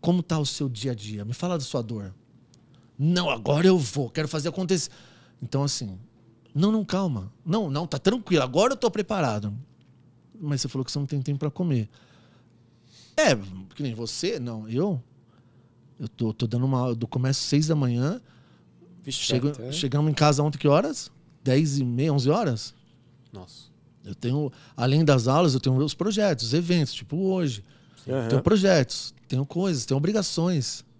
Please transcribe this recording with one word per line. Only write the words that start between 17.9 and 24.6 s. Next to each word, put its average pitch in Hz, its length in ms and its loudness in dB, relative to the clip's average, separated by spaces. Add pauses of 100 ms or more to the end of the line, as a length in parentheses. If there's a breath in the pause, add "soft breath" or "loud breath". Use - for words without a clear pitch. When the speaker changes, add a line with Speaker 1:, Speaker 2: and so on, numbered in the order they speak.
Speaker 2:
Vixe, - 160 -8
Speaker 1:
chego, 127 300 0
Speaker 2:
até. 123 220 -8
Speaker 1:
chegamos 151 400 0
em - 20 0
casa 147 300 4
ontem 147 140 0
que - 100 0
horas? 202 440 2 (320)
Dez 139 340 2
e 135 80 0
meia, 127 260 0
onze 139 180 2
horas? 160 440 0 (580)
Speaker 3:
Nossa. - 400 -20 (320)
Speaker 1:
Eu 101 120 -12
tenho, 135 360 -2 (240 loud breath)